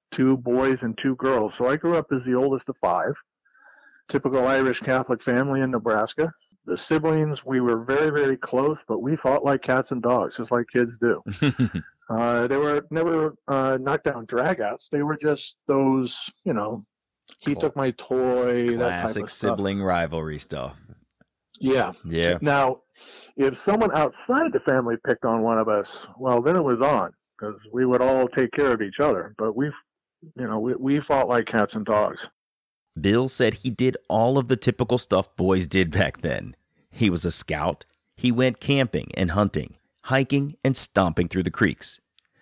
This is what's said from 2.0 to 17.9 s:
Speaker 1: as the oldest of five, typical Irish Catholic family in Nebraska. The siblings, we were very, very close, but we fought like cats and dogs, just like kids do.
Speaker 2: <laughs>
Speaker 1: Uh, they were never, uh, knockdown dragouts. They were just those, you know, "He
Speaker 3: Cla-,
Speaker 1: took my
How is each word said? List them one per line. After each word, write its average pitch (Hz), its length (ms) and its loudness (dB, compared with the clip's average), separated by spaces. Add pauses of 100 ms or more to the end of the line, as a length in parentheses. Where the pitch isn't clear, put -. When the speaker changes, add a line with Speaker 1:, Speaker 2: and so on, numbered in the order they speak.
Speaker 1:
as 127 120 -2
the 127 100 0
oldest 135 340 0
of 131 80 -8
five, 90 380 0 (920)
typical 131 400 0
Irish 131 340 2
Catholic 131 420 -2
family 135 400 0
in 131 80 0
Nebraska. 113 600 0 (360)
The 180 100 -4
siblings, 156 680 0
we 131 160 0
were 117 240 0
very, 147 260 2
very 139 260 2
close, 143 500 -2
but 107 140 -4
we 143 160 -2
fought 131 280 0
like 139 180 2
cats 131 300 0
and 123 100 -4
dogs, 117 340 0
just 117 160 -6
like 120 200 0
kids 120 260 0
do. 120 240 0 (180)
Speaker 2:
<laughs> 143 120 2 (560)
Speaker 1:
Uh, 120 380 0
they 135 100 0
were 147 360 0
never, 160 420 0 (140)
uh, 135 320 2
knockdown 135 480 -2
dragouts. 123 640 -2
They 143 120 0
were 151 140 -2
just 147 400 -4 (100)
those, 135 640 0 (140)
you 170 80 0
know, 110 340 -6 (540)
"He 143 140 -2
Speaker 3:
Cla-, 123 60 -4
Speaker 1:
took 151 160 -2
my 135 160 0